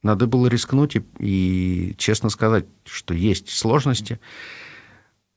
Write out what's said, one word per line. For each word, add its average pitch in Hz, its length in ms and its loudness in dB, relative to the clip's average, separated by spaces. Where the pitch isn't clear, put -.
Надо 107 240 2
было 123 200 4
рискнуть 131 500 0
и, - 60 0
и 92 800 0
честно - 320 0
сказать, 110 340 0
что - 260 -10
есть 90 380 0
сложности. 113 680 0